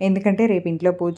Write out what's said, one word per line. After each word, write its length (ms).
ఎందుకంటే 460
రేపు 220
ఇంట్లో 240
పూజ 260